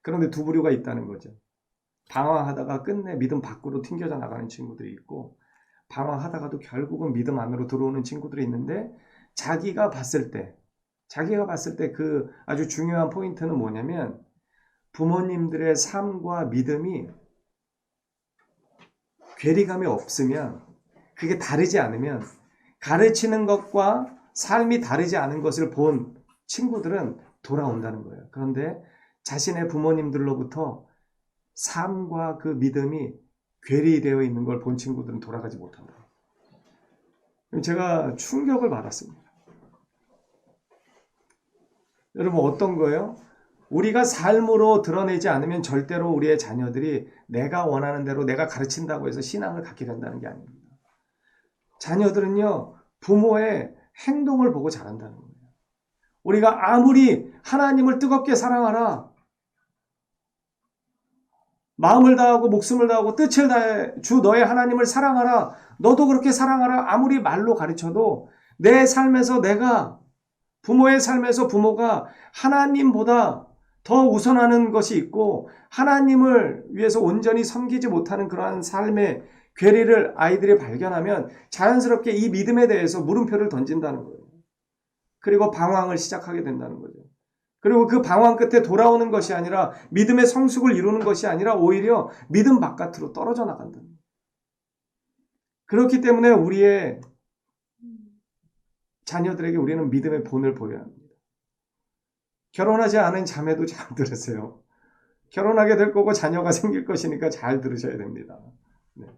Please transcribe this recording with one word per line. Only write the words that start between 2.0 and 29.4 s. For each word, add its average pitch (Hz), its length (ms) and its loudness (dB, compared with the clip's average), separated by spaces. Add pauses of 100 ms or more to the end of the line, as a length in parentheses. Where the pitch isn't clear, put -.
방황하다가 139 720 -4
끝내 196 320 -8
믿음 131 260 -4
밖으로 135 400 -12
튕겨져 160 360 -10
나가는 117 300 -12
친구들이 113 460 -16
있고, - 440 -20 (520)
방황하다가도 147 720 -10
결국은 135 520 -8
믿음 123 280 -4
안으로 120 280 -8
들어오는 135 360 -6
친구들이 143 420 -12
있는데, 135 440 -8 (460)
자기가 180 540 -4
봤을 131 420 -6
때, - 240 -14 (540)
자기가 196 360 -4
봤을 170 300 -10
때 165 160 -6
그 151 380 -6 (160)
아주 156 240 -6
중요한 165 400 -4
포인트는 165 480 -8
뭐냐면 117 680 -8 (680)
부모님들의 165 840 -2
삶과 180 720 -6
믿음이 147 640 -6 (2250)
괴리감이 185 460 0
없으면, 135 800 -6 (520)
그게 170 220 -4
다르지 170 420 -2
않으면, 120 420 -6 (580)
가르치는 220 680 0
것과 202 600 0 (280)
삶이 233 460 0
다르지 170 380 -4
않은 147 240 -6
것을 156 300 -4
본 143 460 -2 (320)
친구들은 202 680 -6 (260)
돌아온다는 113 600 -6
거예요. - 280 -20
그런데 135 520 -8 (400)
자신의 165 440 -6